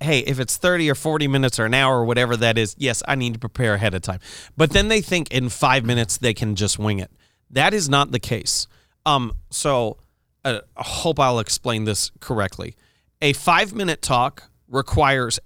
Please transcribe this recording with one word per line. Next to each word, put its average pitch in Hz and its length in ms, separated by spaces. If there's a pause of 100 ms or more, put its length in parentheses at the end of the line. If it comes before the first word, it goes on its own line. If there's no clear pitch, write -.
hey, 147 200
if 127 180
it's 127 180
thirty 175 320
or 139 60
forty 156 320
minutes 135 320
or 117 60
an 110 100
hour 135 240
or 117 60
whatever 120 320
that 113 200
is, 113 220
yes, 123 300
I 139 80
need 120 180
to 113 60
prepare 113 340
ahead 101 200
of 92 80
time. 95 180 (360)
But 151 140
then 202 180
they 220 120
think 170 320
in 127 160
five 131 360
minutes 117 340
they 117 160
can 107 200
just 98 240
wing 104 220
it. 92 100 (400)
That 156 240
is 180 140
not 139 240
the 120 80
case. - 460 (380)
Um, 135 280 (180)
so, 123 480 (460)
uh, 113 160 (160)
I 135 80
hope 156 340
I'll 127 220
explain 110 440
this 107 360
correctly. 98 560 (440)
A 143 120
five-minute 185 720
talk 131 420 (240)
requires 135 760